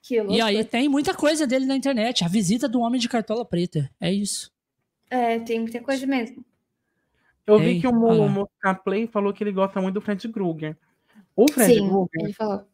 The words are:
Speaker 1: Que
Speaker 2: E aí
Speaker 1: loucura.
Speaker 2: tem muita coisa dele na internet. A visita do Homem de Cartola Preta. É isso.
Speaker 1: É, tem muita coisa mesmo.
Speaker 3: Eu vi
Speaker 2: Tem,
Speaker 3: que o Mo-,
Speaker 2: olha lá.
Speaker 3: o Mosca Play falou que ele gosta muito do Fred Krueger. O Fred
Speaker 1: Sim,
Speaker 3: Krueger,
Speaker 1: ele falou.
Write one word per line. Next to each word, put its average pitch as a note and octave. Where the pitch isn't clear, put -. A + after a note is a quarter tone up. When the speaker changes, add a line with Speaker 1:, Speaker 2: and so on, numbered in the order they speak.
Speaker 1:
Que -
Speaker 2:
E G#3
aí G#3
Speaker 1:
loucura. G#3+
Speaker 2:
tem C4
muita D4
coisa D#4
dele C4
na C4+
internet. B3
A E3+
visita A3
do A#3+
Homem A#3+
de A#3
Cartola A3+
Preta. F3
É F3
isso. G3+
Speaker 1:
É, A#3
tem A3+
muita A3+
coisa C4+
mesmo. C4
Speaker 3:
Eu G#3+
vi D#3
Speaker 2:
Tem, E3+
Speaker 3:
que C4
o A#3+
Mo-, A3+
Speaker 2:
olha A3+
lá. G#3
Speaker 3:
o G3+
Mosca G3
Play G3+
falou G3+
que G#3
ele G#3
gosta F#3+
muito F#3+
do G#3
Fred G#3
Krueger. E3
O A#3
Fred A#3+
Speaker 1:
Sim, G3+
Speaker 3:
Krueger, F#3+
Speaker 1:
ele G3+
falou. G3+